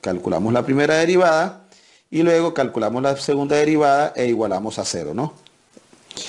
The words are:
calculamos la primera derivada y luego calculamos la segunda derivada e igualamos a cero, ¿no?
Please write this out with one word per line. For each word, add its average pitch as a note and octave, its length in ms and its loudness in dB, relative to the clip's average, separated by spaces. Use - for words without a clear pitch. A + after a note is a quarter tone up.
calculamos F#2 520 -2
la B2 120 2
primera C#3+ 300 0
derivada E3+ 680 2
y D#3 140 -2
luego E3 320 2
calculamos A#2+ 480 -2
la C#3 140 0
segunda C#3+ 400 0
derivada D3 580 2
e B2 140 -2
igualamos G#2+ 500 -2
a G2+ 60 -6
cero, D#2 280 -6
¿no? C3 220 -6